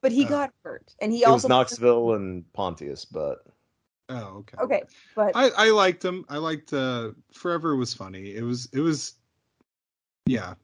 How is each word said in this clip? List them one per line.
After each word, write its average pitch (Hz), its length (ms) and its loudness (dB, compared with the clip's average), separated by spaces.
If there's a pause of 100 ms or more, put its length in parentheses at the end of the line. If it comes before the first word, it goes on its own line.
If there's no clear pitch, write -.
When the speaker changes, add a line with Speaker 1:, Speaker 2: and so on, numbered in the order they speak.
Speaker 1:
But 262 120 2
he 262 120 4
Speaker 2:
Oh. - 40 -4
Speaker 1:
got 285 240 -2 (120)
hurt, - 360 -16
and 214 120 -2
he 233 60 -2
Speaker 3:
It - 80 6
was 120 180 6
Speaker 1:
also 131 40 2
Speaker 3:
Knoxville 120 640 4
and 92 380 -6
Pontius, 80 520 -6
but 71 400 -6 (640)
Speaker 2:
Oh, 107 300 -12
okay. - 240 -20
Speaker 1:
Okay, 254 200 -2 (340)
but 202 180 0
Speaker 2:
I, 247 160 4
I 220 200 4
liked 190 340 2
him. 185 240 -4
I 143 100 -8
liked, 156 340 -6
uh, 127 380 -2 (220)
Forever 165 440 -2
was 123 160 -2
funny. 95 420 -14
It 110 80 -8
was, 123 300 -6
it 135 80 -2
was, 156 340 -2 (1120)
yeah. 98 380 -4